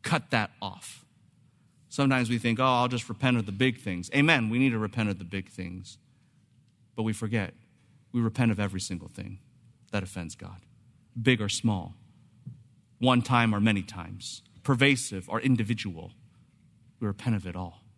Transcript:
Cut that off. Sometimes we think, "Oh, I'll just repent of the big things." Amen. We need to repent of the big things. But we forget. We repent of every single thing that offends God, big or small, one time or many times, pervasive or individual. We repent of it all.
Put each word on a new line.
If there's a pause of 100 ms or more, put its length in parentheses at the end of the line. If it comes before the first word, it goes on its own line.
Cut
that (100)
off. (840)
Sometimes
we
think,
"Oh,
I'll
just
repent
of
the
big
things."
Amen.
We
need
to
repent
of
the
big
things. (1000)
But
we
forget. (560)
We
repent
of
every
single
thing (540)
that
offends
God, (580)
big
or
small, (1040)
one
time
or
many
times, (220)
pervasive
or
individual. (840)
We
repent
of
it
all. (140)